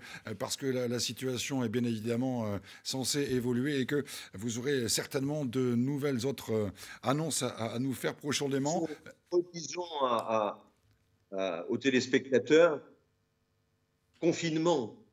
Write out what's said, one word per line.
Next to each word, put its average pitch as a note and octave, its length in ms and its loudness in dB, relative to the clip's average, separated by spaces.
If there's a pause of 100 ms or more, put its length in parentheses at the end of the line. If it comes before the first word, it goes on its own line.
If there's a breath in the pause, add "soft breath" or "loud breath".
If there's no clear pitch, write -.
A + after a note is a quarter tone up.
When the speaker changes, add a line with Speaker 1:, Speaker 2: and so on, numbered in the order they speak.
(380 loud breath)
Speaker 1:
parce A#2+ 200 -4
que C#3+ 80 -6
la, B2+ 240 0
la A#2+ 100 0
situation B2+ 640 -2
est A#2 60 0
bien A#2+ 160 0
évidemment, A#2 600 0
euh, G2+ 120 -2 (260 loud breath)
censée C3 380 -2
évoluer B2+ 580 0
et B2+ 60 2
que C#3+ 180 0 (300 loud breath)
vous A2+ 260 -4
aurez B2+ 300 0
certainement C#3+ 560 0
de B2+ 300 2
nouvelles C3 500 2
autres, C3 260 -4
euh, G#2+ 180 2 (340 loud breath)
annonces C#3 400 0
à, A#2+ 80 0
à A2+ 280 -4
nous C3+ 140 0
faire D3+ 220 -4
prochainement. C#3+ 720 0 (460)
Speaker 2:
Redisons E3+ 680 -2
à, A2 600 2 (720)
à, G2 60 -6
à, F#2 320 -2
aux A#2+ 80 0
téléspectateurs, C3+ 1040 4 (1400)
confinement, D#3+ 840 0 (120)